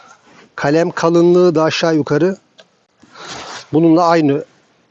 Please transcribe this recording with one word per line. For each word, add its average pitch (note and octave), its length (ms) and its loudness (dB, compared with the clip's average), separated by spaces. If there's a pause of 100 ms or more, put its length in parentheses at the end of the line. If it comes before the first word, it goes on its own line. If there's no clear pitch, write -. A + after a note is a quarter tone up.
(560)
Kalem E3 340 -2
kalınlığı E3+ 640 2
da D#3 80 0
aşağı D#3+ 320 -2
yukarı D#3 420 -2 (1400)
bununla E3 320 2
aynı D#3+ 400 0 (460)